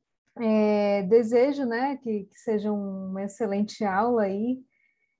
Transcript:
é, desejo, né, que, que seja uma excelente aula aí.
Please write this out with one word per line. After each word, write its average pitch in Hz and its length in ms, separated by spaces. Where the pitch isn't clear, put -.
é, 208 680
desejo, 240 600
né, 254 320
que, 214 260
que - 160
seja 208 320
uma 190 520
excelente 202 600
aula 214 380
aí. 214 420